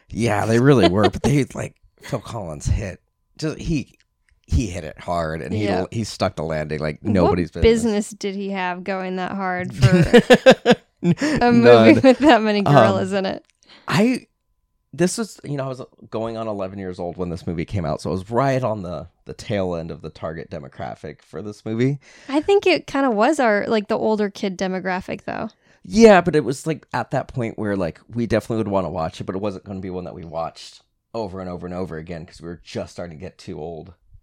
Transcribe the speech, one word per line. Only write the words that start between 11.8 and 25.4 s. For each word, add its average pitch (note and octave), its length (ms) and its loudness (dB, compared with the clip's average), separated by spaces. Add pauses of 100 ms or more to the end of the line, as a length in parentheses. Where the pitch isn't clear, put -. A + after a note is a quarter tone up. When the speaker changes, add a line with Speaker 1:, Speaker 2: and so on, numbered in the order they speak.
Speaker 2:
with B3+ 180 6
that B3 220 6
many G#3 200 0
gorillas F#3 520 4
Speaker 1:
Um, G3+ 60 -2
Speaker 2:
in F#3+ 60 -2
it? - 200 -6 (440)
Speaker 1:
I, A3 380 0 (680)
this E3+ 240 0
was, A3+ 260 -8
you C#3+ 140 -8
know, C3+ 80 -6
I - 20 -8
was C3 140 -10 (280)
going A2+ 280 -6
on A2+ 100 -6
eleven G2+ 320 -8
years F#2 180 -8
old F2 200 -8
when F2+ 120 -4
this D#2+ 160 -8
movie E2 200 -4
came F2+ 200 -4
out, D2+ 160 -4
so - 80 -6
it D#2 40 -2
was F#2 180 -8
right C3 320 0
on G#2+ 200 -4
the, E2+ 240 -10 (180)
the - 80 -16
tail F#2+ 420 -4
end E2 160 -8
of D2 100 -14
the D#2+ 80 -14
target D#2+ 400 -12
demographic C#2+ 720 -14
for - 200 -14
this G#2 240 -14
movie. B2 340 -2 (300)
Speaker 2:
I C#4 120 0
think G4+ 240 2
it F4 220 2
kinda C#4 240 0
was A#3 300 2
our, G#3 260 2
like, G#3+ 220 -2
the G#3+ 80 0
older G#3+ 320 0
kid F#3+ 280 -6
demographic, F#3 680 -6
though. - 240 -8 (340)